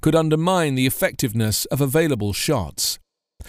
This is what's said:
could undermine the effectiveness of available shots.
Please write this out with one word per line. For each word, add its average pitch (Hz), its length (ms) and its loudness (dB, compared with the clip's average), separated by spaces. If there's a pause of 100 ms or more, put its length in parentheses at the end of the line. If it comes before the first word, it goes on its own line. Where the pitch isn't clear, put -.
could 160 140 2
undermine 160 600 2
the 131 120 2
effectiveness 117 800 -2
of 139 160 -2
available 131 500 0
shots. - 640 -4 (500)